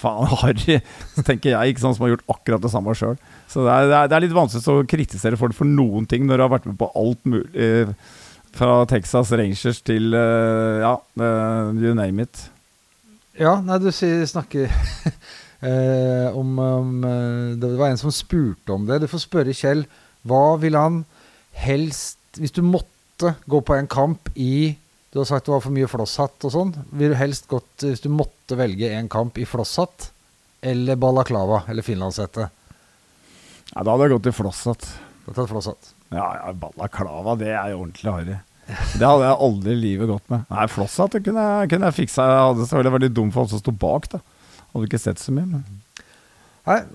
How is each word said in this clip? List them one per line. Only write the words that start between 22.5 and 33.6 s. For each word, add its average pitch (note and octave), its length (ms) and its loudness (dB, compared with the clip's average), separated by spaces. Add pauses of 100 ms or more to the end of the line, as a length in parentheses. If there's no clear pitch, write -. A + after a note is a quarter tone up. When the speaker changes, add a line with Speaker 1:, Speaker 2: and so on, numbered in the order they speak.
Speaker 2:
du - 140 -2
måtte F3 680 -2 (140)
gå C#3+ 160 2
på D3 120 2
en C#3 120 -2
kamp D3 460 0
i, C#3+ 400 0 (400)
du C#3 60 0
har C3 80 -2
sagt C3+ 180 -2
det D3 80 2
var C3+ 100 2
for C3+ 80 -4
mye C3+ 160 2
flosshatt C3 560 -4
og C3 80 -2
sånn, F3 220 0 (180)
vil D3 220 2
du - 20 2
helst C#3 320 -2
gått, - 380 -6
hvis C3 180 -2
du C#3+ 80 -2
måtte C#3 460 -4
velge A2+ 340 -2
en A2 160 -6
kamp A2+ 320 -4
i A#2+ 80 -4
flosshatt, - 600 -4 (540)
eller B2+ 360 0
balaklava, A#2+ 720 2
eller A2 160 -6
finlandshette? F#2+ 600 -6 (1200)